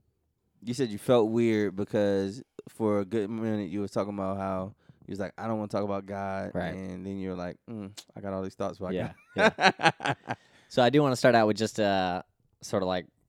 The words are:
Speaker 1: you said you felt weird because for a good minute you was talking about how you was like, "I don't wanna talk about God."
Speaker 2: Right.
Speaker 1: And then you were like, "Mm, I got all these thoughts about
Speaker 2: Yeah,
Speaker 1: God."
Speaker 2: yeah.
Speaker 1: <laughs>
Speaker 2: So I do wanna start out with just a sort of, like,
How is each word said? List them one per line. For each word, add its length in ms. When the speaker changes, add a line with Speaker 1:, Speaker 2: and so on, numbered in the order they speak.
Speaker 1:
you 120
said 160
you 80
felt 320
weird 480
because 680
for 320
a 60
good 240
minute 400
you 100
was 120
talking 220
about 240
how 360
you 60
was 60
like, 180
"I 100
don't 100
wanna 120
talk 160
about 200
God." 480
Speaker 2:
Right. 220
Speaker 1:
And 300
then 120
you 120
were 60
like, 200
"Mm, 220
I 40
got 140
all 100
these 120
thoughts 240
about 140
Speaker 2:
Yeah, 200
Speaker 1:
God." 200
Speaker 2:
yeah. 600
Speaker 1:
<laughs> 480
Speaker 2:
So 160
I 80
do 100
wanna 140
start 180
out 140
with 100
just 220
a 440
sort 220
of, 40
like, 200